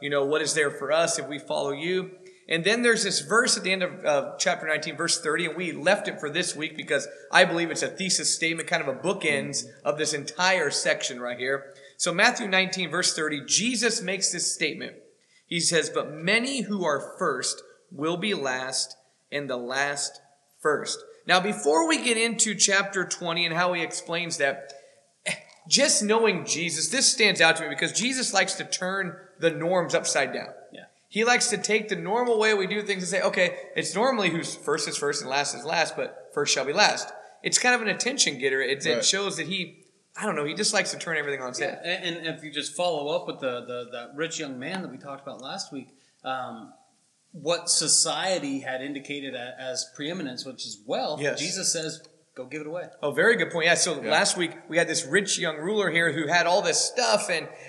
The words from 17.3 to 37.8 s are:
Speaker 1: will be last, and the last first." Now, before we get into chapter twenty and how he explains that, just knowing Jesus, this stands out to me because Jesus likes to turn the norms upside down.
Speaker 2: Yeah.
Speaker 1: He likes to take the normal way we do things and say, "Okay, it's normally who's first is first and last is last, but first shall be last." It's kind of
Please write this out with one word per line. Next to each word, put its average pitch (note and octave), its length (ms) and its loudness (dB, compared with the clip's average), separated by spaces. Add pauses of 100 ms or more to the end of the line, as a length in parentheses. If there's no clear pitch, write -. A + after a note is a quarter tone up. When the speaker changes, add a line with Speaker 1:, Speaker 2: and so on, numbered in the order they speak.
Speaker 1:
will D#3+ 240 -2
be G3+ 180 -2
last, C3 600 -4 (360)
and C#3+ 180 -4
the B2 60 -2
last C#3 640 -2 (400)
first." - 380 0 (280)
Now, F3 120 6
before C#4+ 500 4
we C#4+ 140 2
get A#3 140 4
into A3 400 2
chapter G3 480 2
twenty E3+ 420 -2
and E3 80 -2
how F3+ 200 2
he E3+ 100 -2
explains E3+ 540 -4
that, C#3 340 0 (960)
just C#4 340 4
knowing G#3 420 4
Jesus, D#3+ 440 -2
this C4 240 2
stands G3+ 280 4
out E3 160 8
to D#3+ 60 -4
me D3+ 60 -4
because D3 240 -2
Jesus B3 400 -2
likes F#3+ 220 2
to D#3 100 -6
turn F#3 520 -4 (220)
the E3 120 4
norms E3 440 0
upside C#3+ 380 2
down. A#2+ 160 -6 (240)
Speaker 2:
Yeah. - 120 -18 (240)
Speaker 1:
He G#3+ 160 0
likes A#3+ 260 4
to G#3 80 0
take G#3+ 300 0
the G3 80 -2
normal A3 420 0
way A3 160 4
we F#3+ 120 2
do G3+ 160 -2
things G3 200 -4
and F3 80 -6
say, F#3+ 120 2
"Okay, F#3 340 2 (200)
it's D#3 180 -2
normally G#3+ 360 2
who's D#3+ 240 -2
first - 340 -2
is - 80 -4
first C#3+ 240 -2
and B2+ 100 -6
last C#3 240 0
is A#2 100 -10
last, D#3+ 320 0
but - 360 -8
first C#3+ 220 0
shall C3+ 100 0
be C#3 80 -2
last." E3+ 400 2 (300)
It's F3 160 2
kind B3 160 4
of A3+ 80 2